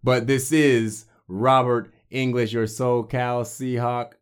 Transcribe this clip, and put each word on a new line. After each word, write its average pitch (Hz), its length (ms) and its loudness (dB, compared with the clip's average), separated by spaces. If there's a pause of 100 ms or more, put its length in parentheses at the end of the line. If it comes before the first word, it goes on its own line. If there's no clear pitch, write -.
But 123 240 0
this 131 260 0
is 123 540 2 (220)
Robert 120 640 2 (180)
English, 123 420 -2
your 113 140 0
SoCal 123 760 -2
Seahawk. 120 800 -4